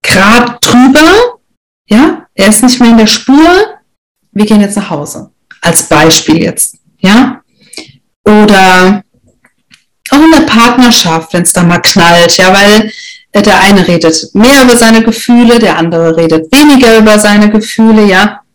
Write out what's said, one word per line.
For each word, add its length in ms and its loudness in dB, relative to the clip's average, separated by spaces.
Grad 640 -2
drüber, 720 0
ja, 440 -2
er 140 -2
ist 160 0
nicht 160 0
mehr 120 2
in 60 4
der 100 2
Spur, 720 0
wir 140 -2
gehen 160 2
jetzt 160 -4
nach 120 -10
Hause. 420 -12
Als 220 -4
Beispiel 580 0
jetzt, 360 -8
ja. 420 0
Oder 800 2
auch 140 2
in 80 4
der 140 2
Partnerschaft, 880 -2
wenn's 200 -4
da 100 -2
mal 160 0
knallt, 580 0
ja, 160 2
weil, 380 0
äh, 100 0
der 180 0
eine 280 2
redet 460 -2
mehr 300 2
über 140 2
seine 260 2
Gefühle, 560 0
der 180 -4
andere 380 -2
redet 360 -2
weniger 480 2
über 200 2
seine 300 0
Gefühle, 560 0
ja. 360 -2